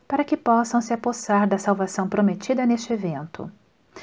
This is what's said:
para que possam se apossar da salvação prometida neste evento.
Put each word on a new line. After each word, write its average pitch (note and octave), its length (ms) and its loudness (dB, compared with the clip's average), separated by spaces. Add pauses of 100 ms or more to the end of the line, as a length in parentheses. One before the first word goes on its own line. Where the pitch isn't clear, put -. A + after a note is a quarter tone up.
para C#4 160 0
que D4 140 -2
possam A#3 440 2
se A#3 120 -4
apossar A3 540 0
da G3 100 2
salvação F#3+ 500 0
prometida G#3 580 0
neste A#3 280 0
evento. E3 580 -6 (520)